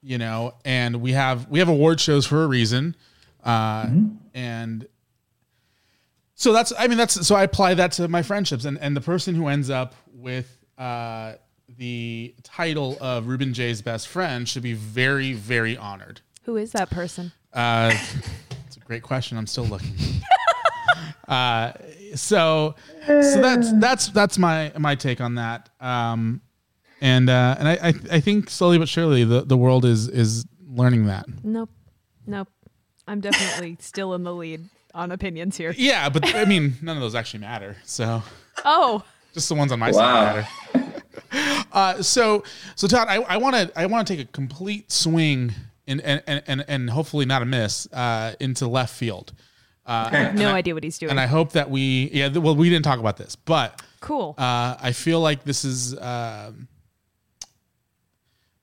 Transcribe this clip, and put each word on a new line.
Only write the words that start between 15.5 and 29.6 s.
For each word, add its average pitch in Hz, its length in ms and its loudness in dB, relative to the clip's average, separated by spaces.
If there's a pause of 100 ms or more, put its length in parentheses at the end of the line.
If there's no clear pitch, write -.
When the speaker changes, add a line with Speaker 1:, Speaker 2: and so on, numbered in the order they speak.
Speaker 1:
honored. 98 440 -16 (220)
Speaker 3:
Who 233 140 -4
is 214 160 -6
that 196 160 -2
person? 175 420 -8 (220)
Speaker 1:
Uh, 117 400 2 (360)
<laughs> - 380 -14
it's - 100 -20
a - 40 -20
great 117 220 -12
question. 127 340 -6
I'm 107 100 -6
still 123 180 -6
looking. 101 320 -8
<laughs> - 40 -4 (1200)
Uh, 120 460 0 (440)
so, 156 600 2 (320)
so 285 340 6
that's, 247 380 4
that's, 247 300 4
that's 202 280 2
my, 160 400 2
my 151 160 0
take 127 280 -2
on 120 140 -4
that. 117 340 -8 (100)
Um, 117 600 -2 (580)
and, 127 300 6
uh, 127 280 4
and 139 100 0
I, 160 140 4
I, 170 120 4 (180)
I 170 80 4
think 202 300 2
slowly 175 280 4
but 160 120 2
surely 151 340 4
the, 117 180 4
the 135 160 2
world 127 280 6